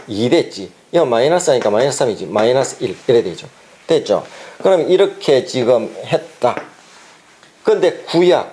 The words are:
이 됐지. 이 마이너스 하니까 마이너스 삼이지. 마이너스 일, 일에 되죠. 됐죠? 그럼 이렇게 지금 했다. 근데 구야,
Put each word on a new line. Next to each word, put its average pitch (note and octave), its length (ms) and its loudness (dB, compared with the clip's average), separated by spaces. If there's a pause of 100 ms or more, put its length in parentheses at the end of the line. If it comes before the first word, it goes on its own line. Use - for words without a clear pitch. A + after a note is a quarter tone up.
이 A2+ 220 -2
됐지. G2+ 420 -2 (200)
이 E3+ 80 2
마이너스 D3 500 2
하니까 A#2 200 2
마이너스 B2 300 0
삼이지. G2+ 280 -4
마이너스 A2+ 560 0
일, F#2 120 -4 (120)
일에 A#2 160 4
되죠. E2+ 240 -10 (400)
됐죠? G#2+ 380 0 (360)
그럼 E3+ 280 2
이렇게 F3+ 560 2
지금 A#2+ 480 0 (120)
했다. - 560 -4 (1000)
근데 F3+ 440 0
구야, E3+ 460 2